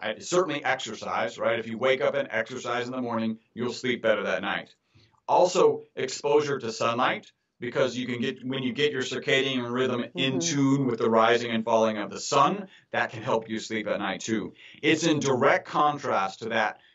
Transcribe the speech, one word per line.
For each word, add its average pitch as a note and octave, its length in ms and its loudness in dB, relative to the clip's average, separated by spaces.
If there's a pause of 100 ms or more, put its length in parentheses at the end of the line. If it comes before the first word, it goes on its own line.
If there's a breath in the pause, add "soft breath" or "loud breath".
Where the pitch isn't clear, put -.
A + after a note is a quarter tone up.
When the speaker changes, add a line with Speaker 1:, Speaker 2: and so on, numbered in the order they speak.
Speaker 1:
I, A2 200 -6
certainly D3+ 440 -2
exercise, A2 760 -4
right? A2+ 200 0
If A2 80 -8
you A2+ 120 -8
wake C3 220 2
up C#3 140 0
and C3+ 160 -2
exercise A#2+ 560 -4
in B2 60 -8
the B2+ 100 -6
morning, A2+ 360 -4 (160)
you'll A#2+ 180 -4
sleep B2 300 -4
better G#2+ 220 2
that F#2+ 180 -2
night. F#2+ 320 -6 (520 soft breath)
Also, D#3 560 4 (140)
exposure C#3+ 640 2
to A2+ 120 -4
sunlight, B2+ 580 0 (300)
because B2 360 0
you B2 100 -4
can A#2+ 140 -4
get, B2+ 260 -4
when C3 160 -4
you B2+ 100 -2
get D3 200 0
your C3 100 -4
circadian C3 680 0
rhythm A#2+ 340 0 (100)
in C3+ 200 0
Speaker 2:
Mm-hmm. - 40 0
Speaker 1:
tune C#3 480 2
with A2+ 140 -2
the A#2 100 2
rising A#2 400 4
and A2+ 140 -2
falling A2 340 2
of G2+ 100 -6
the G2 120 -10
sun, F3+ 480 2 (240 loud breath)
that A#2 180 -2
can A2+ 120 -12
help A2+ 280 0
you A2 80 -4
sleep G#2+ 300 -4
at G2 100 -2
night G2 220 -4
too. G#2+ 340 -2 (260 loud breath)
It's D#3 240 2
in D#3 140 4
direct C#3 480 4
contrast A#2+ 720 0
to A2+ 120 -8
that A2+ 280 0 (160 soft breath)